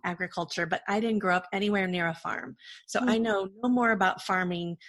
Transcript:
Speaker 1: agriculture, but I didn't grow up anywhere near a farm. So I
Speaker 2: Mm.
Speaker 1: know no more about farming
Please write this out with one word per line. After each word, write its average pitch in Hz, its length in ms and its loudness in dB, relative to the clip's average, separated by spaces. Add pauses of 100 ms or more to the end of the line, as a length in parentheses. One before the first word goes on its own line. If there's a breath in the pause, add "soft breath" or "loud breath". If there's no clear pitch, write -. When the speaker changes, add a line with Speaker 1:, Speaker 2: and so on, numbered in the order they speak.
Speaker 1:
agriculture, 175 640 -4
but - 200 -2
I 202 120 0
didn't 220 200 0
grow 185 160 2
up 185 160 0
anywhere 202 360 0
near 180 200 0
a 165 60 0
farm. - 420 -8 (300 loud breath)
So - 160 -2
I 247 160 2
Speaker 2:
Mm. 226 40 2
Speaker 1:
know 202 280 0 (140)
no 247 60 2
more 240 220 4
about 190 300 2
farming 175 560 -2 (120)